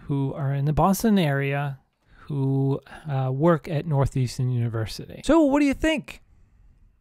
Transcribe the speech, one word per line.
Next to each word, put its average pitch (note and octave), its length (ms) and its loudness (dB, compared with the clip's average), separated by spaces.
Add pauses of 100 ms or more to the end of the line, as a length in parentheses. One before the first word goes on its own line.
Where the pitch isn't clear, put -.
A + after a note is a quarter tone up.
who C#3 280 -2
are C#3 200 -4
in C#3 120 -2
the D3+ 80 0
Boston F#3+ 440 2
area, C#3 640 -2 (480)
who, C3+ 520 0 (300)
uh, C3 240 -2
work D#3 340 2
at D#3+ 200 -4
Northeastern C3 640 0
University. A#2 760 -4
So E4 160 6
what C#4+ 180 4
do D4 60 4
you C4+ 80 2
think? - 480 -4 (800)